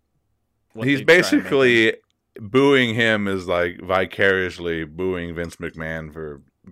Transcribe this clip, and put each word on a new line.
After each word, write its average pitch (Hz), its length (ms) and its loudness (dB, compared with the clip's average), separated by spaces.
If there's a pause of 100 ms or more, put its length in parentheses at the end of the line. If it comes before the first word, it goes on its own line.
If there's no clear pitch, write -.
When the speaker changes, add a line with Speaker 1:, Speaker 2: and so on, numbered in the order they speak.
(720)
Speaker 1:
What 113 160 -4
Speaker 2:
he's 139 120 0
Speaker 1:
they 107 40 -10
try 165 120 6
and 180 60 4
make 180 80 -2 (120)
Speaker 2:
basically 123 460 2
Speaker 1:
him. - 60 0 (460)
Speaker 2:
booing 127 540 2
him 110 340 0
is 95 180 -4
like 87 360 -2
vicariously 90 1040 0
booing 85 500 -6
Vince 85 220 -8
McMahon 80 560 -10
for 76 280 -14 (320)